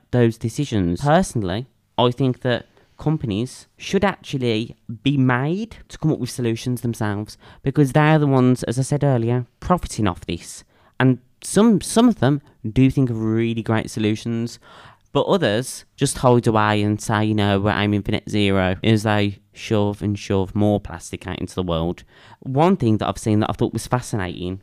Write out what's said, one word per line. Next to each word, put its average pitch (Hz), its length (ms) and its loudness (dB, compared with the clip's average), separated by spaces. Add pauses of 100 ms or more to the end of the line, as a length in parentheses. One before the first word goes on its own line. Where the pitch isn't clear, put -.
(100)
those 117 260 4
decisions. 104 640 -2
Personally, 131 680 0 (300)
I 123 140 4
think 127 300 -2
that 123 260 -2 (300)
companies 127 680 -4 (100)
should - 280 -2
actually 120 720 -4 (260)
be 139 140 2
made 139 600 0 (120)
to - 100 -20
come 156 140 0
up 113 60 -2
with 120 120 -6
solutions 117 500 -4
themselves, 107 560 -6 (260)
because 139 300 2
they're 156 280 4
the 147 60 2
ones, 127 380 4
as 117 140 -2
I 135 40 0
said 143 200 -2
earlier, 123 440 0 (120)
profiting - 480 -2
off 87 200 -4
this. - 360 -10 (380)
And 127 180 4 (240)
some, 208 380 4
some 240 280 4
of 214 120 0
them 139 200 2 (240)
do 131 260 4
think 127 200 0
of 113 100 -4
really 113 420 0
great 110 280 -2
solutions, 117 680 -4 (520)
but 139 100 0
others 131 600 -2 (120)
just - 220 -2
hide 123 280 4
away 107 360 2
and 104 180 0
say, 107 240 0
you 107 100 0
know, 101 260 2
"We're 101 120 0
aiming 104 300 0
for 107 100 -4
net - 180 -4
zero," 98 540 2
as 110 180 4
they 104 380 -2 (120)
shove 104 480 -2
and 101 160 -2
shove 95 380 -2
more 104 260 2
plastic - 460 -14
out 92 140 -10
into - 160 -8
the 92 80 -4
world. 85 400 -2 (360)
One 156 360 2
thing 110 220 2
that - 100 -2
I've - 100 -4
seen 107 220 0
that 107 100 -2
I 98 40 -4
thought - 180 -2
was - 160 -8
fascinating 95 760 -6